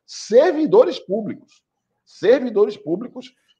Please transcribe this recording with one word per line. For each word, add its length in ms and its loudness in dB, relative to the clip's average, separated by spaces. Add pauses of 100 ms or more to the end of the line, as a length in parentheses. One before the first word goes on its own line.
servidores 920 2
públicos. 640 -12 (400)
Servidores 720 0
públicos 580 -10 (260)